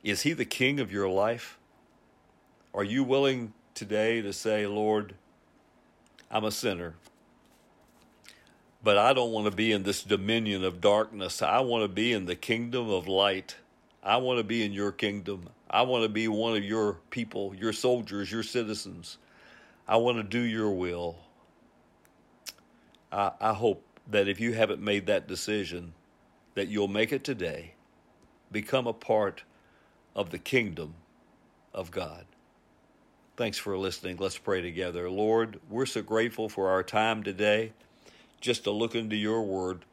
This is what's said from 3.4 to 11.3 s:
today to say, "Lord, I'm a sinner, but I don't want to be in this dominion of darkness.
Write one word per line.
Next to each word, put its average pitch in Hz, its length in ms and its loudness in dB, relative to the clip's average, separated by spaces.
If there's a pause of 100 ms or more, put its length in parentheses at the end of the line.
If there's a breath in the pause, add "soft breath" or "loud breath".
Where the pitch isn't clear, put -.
today 110 460 0
to 101 120 -4
say, 107 320 0
"Lord, 104 500 0 (1160)
I'm 107 140 0
a 107 60 0
sinner, 87 440 -4 (1900 loud breath)
but 101 160 6
I 113 160 8
don't 120 200 2
want 107 120 0
to 98 100 2
be 110 160 2
in 98 120 2
this 98 180 -2
dominion 104 640 0
of 87 180 -2
darkness. 104 600 2